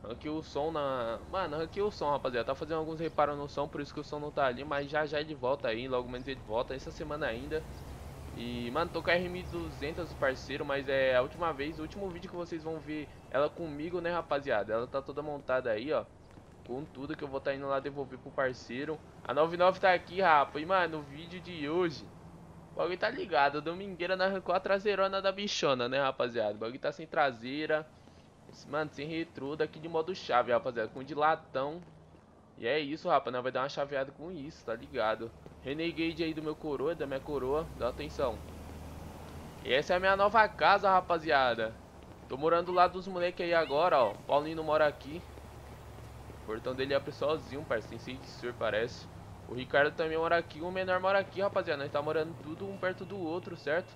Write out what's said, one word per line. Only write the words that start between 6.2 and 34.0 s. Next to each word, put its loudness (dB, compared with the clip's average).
ele -6
volta -2
essa -8
semana -4
ainda. -2
E, -4
mano, 0
tô -4
com 2
a 8
R 2
mil -6
e -8
duzentos, -6
parceiro, -2
mas -2
é 4
a 8
última 0
vez, -6
o -6
último -6
vídeo -10
que -10
vocês -6
vão -6
ver -8
ela 2
comigo, -4
né, -2
rapaziada? 0
Ela 0
tá -2
toda -6
montada 0
aí, 0
ó. 2
Com -6
tudo -8
que -8
eu -8
vou -4
tá 0
indo -4
lá 2
devolver -6
pro -14
parceiro. -2
A -4
nove 4
nove 6
tá 8
aqui, 0
rapa. 6
E, -4
mano, 2
o -8
vídeo -12
de -6
hoje, 0
o -10
bagulho 0
tá 0
ligado, 4
domingueira -2
nós 4
arrancou 0
a 6
traseirona 2
da 4
bichona, 2
né, 2
rapaziada? 2
O -6
bagulho -6
tá 0
sem -10
traseira, 0
mano, -2
sem -8
retrô, -6
daqui -2
de -10
modo 0
chave, 4
rapaziada, 2
com -10
de -8
latão. 2
E -8
é 4
isso, -2
rapa, 4
nós -2
vai 0
dar 0
uma -2
chaveada -2